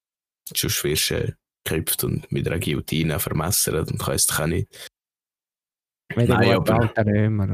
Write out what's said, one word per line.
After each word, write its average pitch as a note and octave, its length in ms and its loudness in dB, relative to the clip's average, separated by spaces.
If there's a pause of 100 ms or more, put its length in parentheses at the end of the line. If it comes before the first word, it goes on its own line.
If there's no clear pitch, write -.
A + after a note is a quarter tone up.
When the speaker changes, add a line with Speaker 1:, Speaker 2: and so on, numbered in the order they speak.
(560)
Speaker 1:
Sonst - 260 -2
wirst - 280 0
du, - 60 -2
äh, - 160 -2 (320)
geköpft - 400 -2
und - 280 -4
mit C#2 160 -2
einer E2+ 100 -2
Guillotine D#2+ 600 -2
vermessert - 720 -2
und - 80 -4
kannst - 300 0
dich - 80 -2
auch D#2 80 0
nicht. F2+ 420 -4 (1300)
Speaker 2:
Wie A#2+ 100 4
der A#2+ 120 4
Speaker 1:
Nein, A2+ 200 6
Speaker 2:
gute - 140 2
Speaker 1:
aber A2+ 80 4 (160)
Speaker 2:
alte G#2 140 2
Römer, G#2+ 440 2